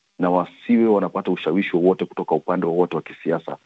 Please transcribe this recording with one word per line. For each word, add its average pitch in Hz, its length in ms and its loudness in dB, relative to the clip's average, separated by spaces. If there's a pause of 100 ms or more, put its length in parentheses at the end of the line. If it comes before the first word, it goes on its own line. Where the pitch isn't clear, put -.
(200)
na 90 100 2
wasiwe 101 580 0
wanapata 98 440 0
ushawishi 90 440 -2
wowote 87 300 2
kutoka - 300 -4
upande 90 300 -2
wowote 85 300 0
wa 76 60 -2
kisiasa, - 640 -6